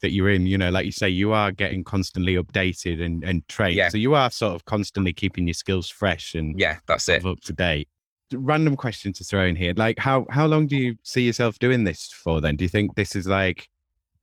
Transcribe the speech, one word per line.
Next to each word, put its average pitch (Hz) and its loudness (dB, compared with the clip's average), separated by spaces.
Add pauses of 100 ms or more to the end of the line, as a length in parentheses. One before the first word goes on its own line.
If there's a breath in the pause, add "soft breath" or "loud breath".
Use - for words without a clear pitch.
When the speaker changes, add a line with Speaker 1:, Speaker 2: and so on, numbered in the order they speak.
Speaker 1:
that 90 0
you're 95 4
in, 92 4
you 95 2
know, 90 2
like 92 2
you - -6
say, 101 0
you 98 2
are 104 2
getting 92 -4
constantly 92 -2
updated 87 -2
and, 82 -4
and 87 -2
trained. 92 0
Speaker 2:
Yeah. 92 2
Speaker 1:
So 101 -4
you 123 2
are 131 4
sort 101 -2
of 92 -12
constantly 101 -2
keeping 90 -2
your 85 -2
skills 92 -4
fresh 87 -2
and 78 -4
Speaker 2:
Yeah, 82 0 (100)
that's - -2
it. 87 2
Speaker 1:
sort 90 -4
of - -8
up - -20
to - -10
date. 78 -2 (440)
Random 143 0
question 104 -6
to - -12
throw 95 2
in 87 2
here. 87 0
Like, 110 2
how, 135 2
how 143 2
long 156 4
do 139 0
you 123 0
see - -2
yourself 117 0
doing 123 2
this - -4
for 82 -2
then? 73 0
Do 78 -2
you 90 0
think 104 0
this 101 -2
is 92 -4
like, 95 0 (560)